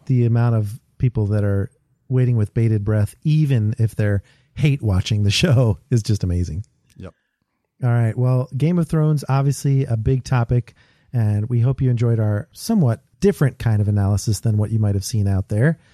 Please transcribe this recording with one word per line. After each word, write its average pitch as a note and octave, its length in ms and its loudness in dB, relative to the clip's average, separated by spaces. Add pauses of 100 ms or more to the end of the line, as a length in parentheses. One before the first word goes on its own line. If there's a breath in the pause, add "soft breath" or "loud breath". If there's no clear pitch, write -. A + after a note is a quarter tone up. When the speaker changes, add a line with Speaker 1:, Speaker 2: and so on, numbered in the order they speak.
Speaker 1:
the B2 180 2
amount A#2 320 2
of G#2+ 240 -4 (160)
people A2 300 -2
that G#2 180 0
are G2 260 -2 (380)
waiting B2+ 300 2
with G#2 160 -2
bated A2 280 2
breath, G#2+ 320 0 (100)
even C#3 540 0
if A2 160 0
they're G#2 280 -2 (320 soft breath)
hate C#3+ 260 0
watching G2+ 420 0
the G2+ 80 2
show, B2 480 2 (120)
is A#2 120 2
just G#2 220 -2
amazing. F2+ 400 -2 (320)
Speaker 2:
Yep. F2+ 160 -18 (720)
Speaker 1:
All B2 60 0
right. A#2 260 0
Well, B2+ 400 0
Game D#3 220 0
of E3 100 0
Thrones, D#3 400 0
obviously C#3 560 0
a A2+ 140 -2
big B2 260 0
topic, B2 480 -2 (400 soft breath)
and G#2+ 380 0
we A#2+ 100 0
hope B2+ 220 0
you C3 80 2
enjoyed A#2 300 0
our G#2+ 320 -2
somewhat F3 500 0 (180)
different F#3 380 2
kind G#2+ 240 0
of G2+ 60 -2
analysis G#2 520 0
than G#2+ 160 0
what G#2 140 0
you A2+ 80 0
might G#2 160 0
have G2 100 -2
seen G#2 240 -2
out F#2+ 220 -2
there. A#2+ 280 0 (160 soft breath)